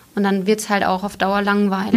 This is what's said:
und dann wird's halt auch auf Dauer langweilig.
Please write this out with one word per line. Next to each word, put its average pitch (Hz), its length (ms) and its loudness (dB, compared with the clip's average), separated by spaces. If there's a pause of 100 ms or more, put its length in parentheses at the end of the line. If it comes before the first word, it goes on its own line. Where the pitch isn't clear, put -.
(160)
und 202 80 0
dann 196 240 0
wird's 214 220 0
halt 202 160 0
auch 185 180 0
auf 202 140 -8
Dauer 196 240 0
langweilig. 202 560 0